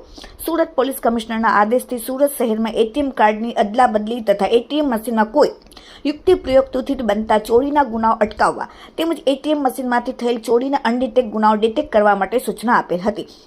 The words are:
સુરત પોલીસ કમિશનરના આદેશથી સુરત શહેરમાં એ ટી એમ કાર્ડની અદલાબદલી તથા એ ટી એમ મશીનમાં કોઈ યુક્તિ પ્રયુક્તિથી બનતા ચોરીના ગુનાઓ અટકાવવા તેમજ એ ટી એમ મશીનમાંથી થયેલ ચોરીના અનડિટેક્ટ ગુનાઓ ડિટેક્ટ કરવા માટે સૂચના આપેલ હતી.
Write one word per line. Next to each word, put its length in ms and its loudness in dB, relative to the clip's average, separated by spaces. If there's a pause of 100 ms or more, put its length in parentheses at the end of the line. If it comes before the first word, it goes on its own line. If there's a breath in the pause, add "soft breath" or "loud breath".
(380 loud breath)
સુરત 380 -2
પોલીસ 300 -2
કમિશનરના 520 0
આદેશથી 480 0
સુરત 260 0
શહેરમાં 500 -2
એ 40 2
ટી 200 -4
એમ 80 -6
કાર્ડની 500 0
અદલાબદલી 600 0
તથા 280 0
એ 100 4
ટી 240 -2
એમ 80 0
મશીનમાં 400 -2
કોઈ 220 4 (460 loud breath)
યુક્તિ 340 2
પ્રયુક્તિથી 720 0
બનતા 320 2
ચોરીના 500 2
ગુનાઓ 280 0
અટકાવવા 520 -2 (220 loud breath)
તેમજ 260 -4
એ 160 0
ટી 220 -2
એમ 100 0
મશીનમાંથી 520 -4
થયેલ 220 -2
ચોરીના 420 0
અનડિટેક્ટ 520 0
ગુનાઓ 220 4
ડિટેક્ટ 360 -2
કરવા 220 4
માટે 240 -2
સૂચના 400 0
આપેલ 260 -4
હતી. 240 -6 (180 loud breath)